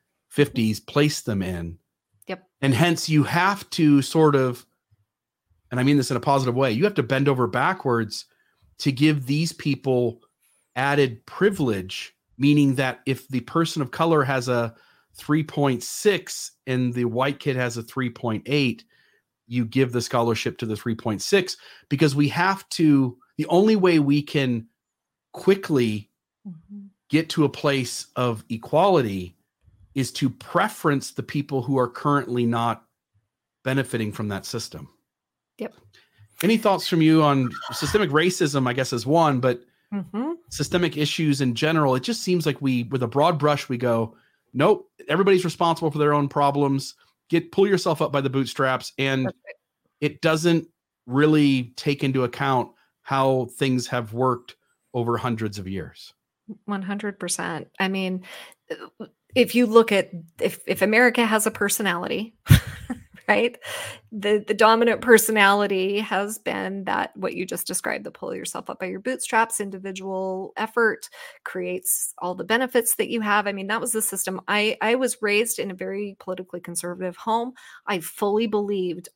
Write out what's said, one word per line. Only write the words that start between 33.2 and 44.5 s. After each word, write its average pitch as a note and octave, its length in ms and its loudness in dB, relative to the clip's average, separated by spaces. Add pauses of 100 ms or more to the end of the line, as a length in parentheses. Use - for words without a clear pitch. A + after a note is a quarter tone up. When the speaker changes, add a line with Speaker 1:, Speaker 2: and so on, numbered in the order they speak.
Speaker 1:
benefiting B2+ 500 -2
from G#2+ 160 -6
that G2 160 -6
system. D#2+ 460 -12 (640)
Speaker 2:
Yep. B3 160 -10 (720)
Speaker 1:
Any A3 160 2
thoughts G3 280 0
from E3 140 0
you D#3+ 220 6
on C3+ 280 2 (220)
systemic D#3 380 0
racism, D3 580 2
I A#2+ 60 0
guess, C3 180 -2
is A#2+ 140 -4
one, D3 340 4
but B2 220 0 (280)
Speaker 2:
Mm-hmm. G#3 420 -6 (180)
Speaker 1:
systemic D3+ 480 -2
issues D3 420 0
in B2 140 0
general? D3+ 400 2
It C3 80 0
just A3+ 200 -6
seems F3 220 0
like C#3+ 160 -2
we, B2+ 220 0
with B2+ 200 -4
a A#2+ 60 0
broad D3+ 300 2
brush, D3 320 0
we B2 80 -2
go, A#2 360 0 (380)